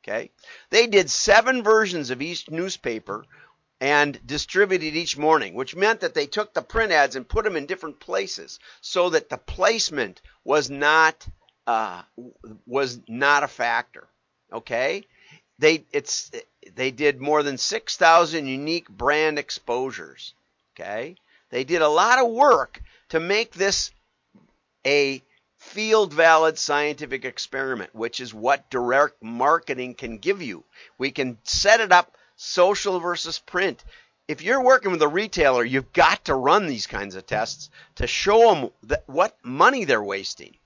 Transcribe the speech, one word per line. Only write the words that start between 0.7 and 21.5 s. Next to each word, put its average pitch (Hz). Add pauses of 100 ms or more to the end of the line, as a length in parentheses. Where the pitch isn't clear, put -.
did 190
seven 226
versions 190
of 127
each 165
newspaper 123 (540)
and 147
distributed 156
each 165
morning, 143
which 131
meant 214
that 165
they 143
took 208
the 180
print 220
ads 139
and 127
put 214
them 202
in 143
different 165
places - (240)
so 180
that 156
the 135
placement 160 (240)
was 139
not, 151 (400)
uh, 107 (640)
was 123
not 143
a 147
factor. 120 (440)
Okay? 131 (560)
They, 156
it's, - (420)
they 131
did 131
more 147
than 139
six -
thousand 165
unique 147
brand 147
exposures. 117 (400)
Okay? 123 (340)
They 123